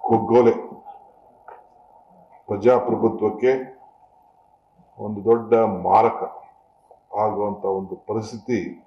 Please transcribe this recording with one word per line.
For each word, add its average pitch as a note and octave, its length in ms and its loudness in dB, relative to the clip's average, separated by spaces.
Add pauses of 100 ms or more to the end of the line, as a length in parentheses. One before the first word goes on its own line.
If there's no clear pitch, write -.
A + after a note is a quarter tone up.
ಕೊಗ್ಗೋಲೆ A#2 480 4 (1900)
ಪ್ರಜಾಪ್ರಭುತ್ವಕ್ಕೆ A2+ 1040 2 (1500)
ಒಂದು G#2 240 -8
ದೊಡ್ಡ A2+ 240 4 (340)
ಮಾರಕ A2 320 4 (1040)
ಆಗುವಂತ G2+ 380 -4 (160)
ಒಂದು F2+ 160 -10 (140)
ಪರಿಸ್ಥಿತಿ A2 500 -6 (280)